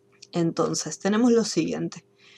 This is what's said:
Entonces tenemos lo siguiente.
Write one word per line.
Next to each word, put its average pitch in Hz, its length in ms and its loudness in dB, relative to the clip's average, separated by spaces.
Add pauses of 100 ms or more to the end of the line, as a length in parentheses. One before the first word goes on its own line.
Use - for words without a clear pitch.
(300)
Entonces 160 680 -2
tenemos 220 340 2
lo 226 120 4
siguiente. - 600 -4 (320)